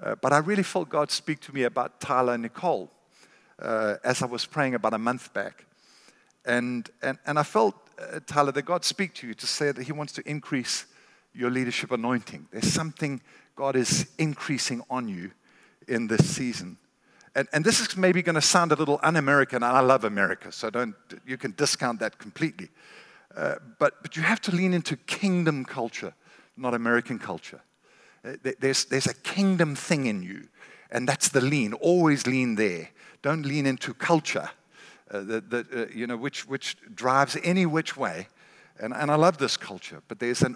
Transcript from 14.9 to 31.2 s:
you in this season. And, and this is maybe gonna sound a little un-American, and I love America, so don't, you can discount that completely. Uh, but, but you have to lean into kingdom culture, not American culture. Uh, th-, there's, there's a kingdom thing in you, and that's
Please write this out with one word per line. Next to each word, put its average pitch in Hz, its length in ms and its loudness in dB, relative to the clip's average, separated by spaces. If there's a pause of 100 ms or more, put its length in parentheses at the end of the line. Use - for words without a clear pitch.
you 92 240 -8 (560)
in 117 200 0
this 113 280 2
season. 113 420 -6 (580)
And, 135 160 0
and 151 140 2
this 226 140 4
is 220 180 -4
maybe 185 240 4
gonna 160 200 2
sound 170 300 4
a 151 40 6
little 147 280 2
un-American, 139 600 4
and - 20 4
I 127 140 6
love 127 240 6
America, 98 480 0
so - 180 -6
don't, 113 260 -4 (300)
you 127 120 -8
can 110 200 -8
discount 127 420 0
that 110 180 -4
completely. 104 520 -6 (680)
Uh, - 200 -2 (240)
but, - 240 2
but - 120 -14
you 160 60 -4
have 214 200 2
to 185 140 0
lean 180 180 2
into 160 220 0
kingdom 165 720 0
culture, 117 480 -8 (420)
not 123 200 -2
American 117 420 0
culture. - 440 -10 (600)
Uh, 127 100 -12 (100)
th-, 127 160 -4
there's, 135 260 2
there's 135 220 0
a 120 80 -2
kingdom 180 600 2
thing 143 300 0
in 104 160 -2
you, 90 260 -12 (440)
and 123 180 -2
that's - 200 2